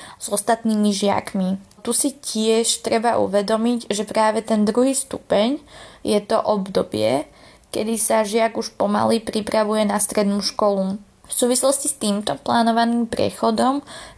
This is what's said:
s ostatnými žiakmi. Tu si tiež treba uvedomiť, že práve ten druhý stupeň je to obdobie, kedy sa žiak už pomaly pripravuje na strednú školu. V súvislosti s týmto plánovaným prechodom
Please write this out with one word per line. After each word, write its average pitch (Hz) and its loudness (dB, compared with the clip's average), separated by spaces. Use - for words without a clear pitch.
s - -12
ostatnými 214 0
žiakmi. 190 -2
Tu - -4
si - 0
tiež 220 0
treba 226 0
uvedomiť, 214 0
že 214 -2
práve 220 2
ten 220 0
druhý 247 2
stupeň 233 0
je 208 2
to 220 0
obdobie, 208 0
kedy 220 -2
sa 220 2
žiak 220 0
už 220 -8
pomaly 220 2
pripravuje 214 0
na 208 0
strednú 202 0
školu. 196 0
V - -10
súvislosti 254 2
s - -6
týmto 208 -2
plánovaným 233 0
prechodom 226 0